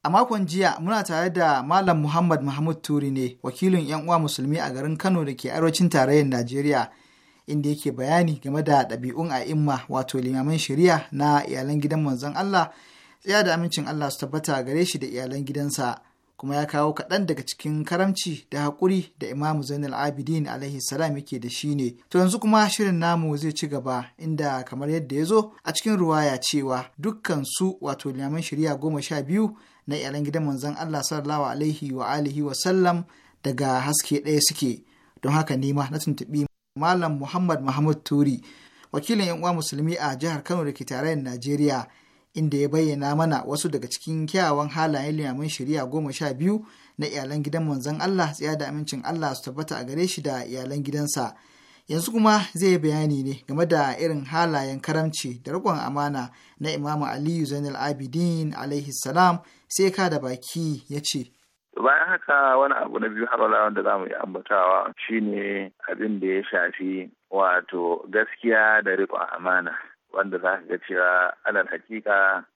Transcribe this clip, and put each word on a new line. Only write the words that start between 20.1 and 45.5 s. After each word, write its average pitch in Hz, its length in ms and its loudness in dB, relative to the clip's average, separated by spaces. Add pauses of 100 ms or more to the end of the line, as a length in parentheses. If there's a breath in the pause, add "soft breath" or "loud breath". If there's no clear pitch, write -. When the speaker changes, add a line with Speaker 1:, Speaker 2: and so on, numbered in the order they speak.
Speaker 1:
alaihi 135 320 -8
salam 151 360 -2
yake 139 220 -8
da 120 120 -8
shi 147 240 -4
ne. 123 220 -2 (120 loud breath)
To 180 100 2
yanzu 185 220 4
kuma 214 300 6
shirin 196 280 0
namu 165 380 0
zai 151 160 -4
ci 151 160 -4
gaba, 127 380 -4 (120)
inda 147 460 -2
kamar 139 260 -6
yadda 143 260 -2
ya 156 80 2
zo 214 280 2 (120 loud breath)
a 170 80 -4
cikin 214 260 0
ruwaya 151 420 4
cewa 131 460 0 (120)
dukkan 160 460 -2
su, 185 380 -2
wato - 280 -6
limaman 139 320 -4
shari'a 156 380 -2
goma 147 220 -2
sha 151 200 -4
biyu 208 320 0 (320 loud breath)
na 143 100 -4
iyalan 143 280 -4
gidan 151 200 -2
manzon 143 340 -2
Allah 156 260 -4
sallallahu 151 400 -2
alaihi 143 480 -2
wa 127 160 -4
alihi 147 340 -2
wa 139 120 -4
sallam 180 500 2 (380 soft breath)
daga 131 380 0
haske 147 440 0
ɗaya 151 160 2
suke. 139 440 0 (380 soft breath)
Don 135 100 2
haka 151 240 2
ne 139 160 0
ma 139 180 0
na 151 80 -4
tuntuɓi 147 480 -2 (320)
Malam 160 400 2
Muhammad 160 440 0
Mahmud 147 420 2
Turi, 143 360 2 (520 loud breath)
wakilin 190 340 0
'yan 170 160 -4
uwa 175 100 2
musulmi 160 480 -2
a 135 160 -2
jihar 151 280 -2
Kano 175 200 -2
da 143 80 -2
ke 139 140 -10
tarayyar 147 320 -2
Najeriya, 131 680 0 (480 soft breath)
inda 156 220 0
ya 143 120 2
bayyana 147 480 2
mana 156 260 2
wasu 143 260 -4
daga 127 220 -4
cikin 160 360 -4
kyawawan 151 440 2
halayen 151 460 0
limaman 147 320 -4
shari'a 143 380 -2